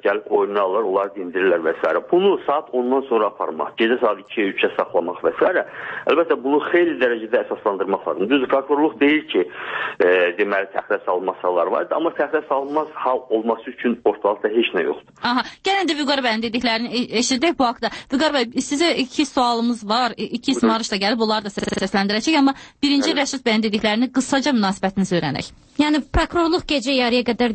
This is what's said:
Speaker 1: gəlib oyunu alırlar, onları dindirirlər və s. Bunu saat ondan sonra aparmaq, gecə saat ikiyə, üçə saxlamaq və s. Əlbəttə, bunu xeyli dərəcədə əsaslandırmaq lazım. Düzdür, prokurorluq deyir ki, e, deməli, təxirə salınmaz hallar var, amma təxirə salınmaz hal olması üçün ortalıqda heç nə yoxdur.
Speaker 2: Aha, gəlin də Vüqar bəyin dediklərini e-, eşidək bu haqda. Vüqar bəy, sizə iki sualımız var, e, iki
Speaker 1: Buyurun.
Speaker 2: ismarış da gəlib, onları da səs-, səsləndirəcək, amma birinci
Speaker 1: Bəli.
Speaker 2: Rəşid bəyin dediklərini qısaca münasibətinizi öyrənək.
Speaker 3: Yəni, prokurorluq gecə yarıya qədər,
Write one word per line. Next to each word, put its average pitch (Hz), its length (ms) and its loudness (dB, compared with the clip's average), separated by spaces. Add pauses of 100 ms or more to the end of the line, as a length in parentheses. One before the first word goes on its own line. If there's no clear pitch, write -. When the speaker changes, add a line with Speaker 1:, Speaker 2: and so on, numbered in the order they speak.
Speaker 1:
gəlib 104 240 0
oyunu 101 320 0
alırlar, 98 240 0
onları 98 300 0
dindirirlər 92 500 0
və 80 80 0
s. 82 200 0 (180)
Bunu 185 240 4 (100)
saat - 220 0 (100)
ondan 131 320 0
sonra 107 220 2
aparmaq, 80 400 -6 (100)
gecə 113 220 4
saat 104 180 0
ikiyə, 98 320 -2
üçə - 220 0
saxlamaq 87 500 -2
və 82 80 2
s. 175 300 2 (500)
Əlbəttə, 156 240 2
bunu 131 300 0
xeyli 170 340 2
dərəcədə 113 460 0
əsaslandırmaq 95 580 -2
lazım. 87 240 -2
Düzdür, 127 240 2
prokurorluq 139 480 0
deyir 143 320 4
ki, 90 140 2 (500)
e, 90 140 4 (260)
deməli, 98 380 0
təxirə - 320 -2
salınmaz 90 340 -2
hallar 90 320 2
var, 165 240 -2
amma 160 220 -2
təxirə 151 320 0
salınmaz 147 420 -2
hal 127 380 -2
olması 113 420 -2
üçün 120 320 -2
ortalıqda 104 480 0
heç 113 240 0
nə 82 80 2
yoxdur. - 400 -6
Speaker 2:
Aha, 240 220 0 (180)
gəlin 381 240 0
də 311 80 -2
Vüqar 285 240 0
bəyin 226 240 -2
dediklərini 233 480 -2
e-, 240 140 -2 (160)
eşidək 269 340 0
bu 269 80 2
haqda. 233 300 -2 (180)
Vüqar 294 240 2
bəy, 240 140 0 (100)
sizə 302 320 0
iki 285 320 0
sualımız 240 640 0
var, 233 300 0
e, 220 60 -4
iki 233 280 -4
Speaker 1:
Buyurun. 240 140 2
Speaker 2:
ismarış 226 260 0
da 202 80 -2
gəlib, 220 240 2
onları 214 240 0
da 202 80 -12
səs-, - 240 -4
səsləndirəcək, 208 640 0
amma 277 80 4 (300)
birinci 285 320 2
Speaker 1:
Bəli. 285 80 0
Speaker 2:
Rəşid 277 260 -4
bəyin 220 220 2
dediklərini 220 420 0
qısaca 269 400 2
münasibətinizi 196 640 0
öyrənək. 151 380 -2 (220)
Speaker 3:
Yəni, 302 220 4 (100)
prokurorluq 330 560 0
gecə 277 320 0
yarıya 247 320 2
qədər, 240 260 0